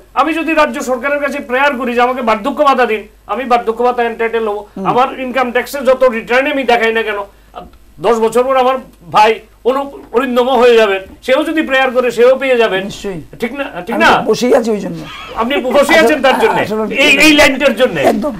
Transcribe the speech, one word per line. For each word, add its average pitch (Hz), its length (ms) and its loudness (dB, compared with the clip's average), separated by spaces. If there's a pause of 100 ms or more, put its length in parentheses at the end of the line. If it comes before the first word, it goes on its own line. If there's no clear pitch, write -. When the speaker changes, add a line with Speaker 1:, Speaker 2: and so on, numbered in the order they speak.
(140)
Speaker 1:
আমি 302 200 0
যদি 320 200 -4
রাজ্য 285 300 0
সরকারের 269 360 -2
কাছে 285 200 -4
প্রেয়ার 254 380 0
করি 240 160 -4
যে 240 80 0
আমাকে 254 200 0
বার্ধক্য 226 420 0
ভাতা 262 220 4
দিন, 214 220 -4 (200)
আমি 214 160 -4
বার্ধক্য 233 400 -2
ভাতা 240 200 0
এন্টাইটেল 226 440 -4
হবো। 208 200 -6 (100)
Speaker 2:
হুম। 190 80 -6
Speaker 1:
আমার 254 340 0
ইনকাম 254 320 -4
ট্যাক্সে 240 300 -4
যত 254 220 2
রিটার্ন 240 480 0
আমি 269 120 -2
দেখাই 226 300 2
না 226 100 -2
কেন, 208 140 -6 (840)
দশ 220 200 2
বছর 226 240 2
পর 262 140 0
আমার 254 200 2 (340)
ভাই 214 280 4 (240)
অনু-, 277 340 -2 (140)
অরিন্দম 247 380 0
হয়ে 240 280 6
যাবেন, 196 240 2 (200)
সেও 285 220 0
যদি 311 180 -2
প্রেয়ার 262 300 0
করে 247 200 0
সেও 240 240 4
পেয়ে 262 220 0
যাবেন। 190 260 0
Speaker 2:
নিশ্চয়ই। 196 380 -10 (180)
Speaker 1:
ঠিক 226 140 -6
না? 277 100 -6
ঠিক 202 320 -10
Speaker 2:
আমি 214 80 0
Speaker 1:
না? 285 80 4
Speaker 2:
তো 160 100 2
বসেই 233 340 2
আছি 233 160 0
ওই 202 80 -2
জন্য। 170 260 -10 (300)
Speaker 1:
আপনি 233 260 -2
বসে 277 380 2
আছেন 269 220 2
তার 254 180 2
জন্য, 214 120 2
Speaker 2:
আসলে 214 440 -4
Speaker 1:
এই, 277 220 2
এই 302 160 4
লাইনটার 247 420 2
জন্য। 226 240 0
Speaker 2:
একদম। 208 400 0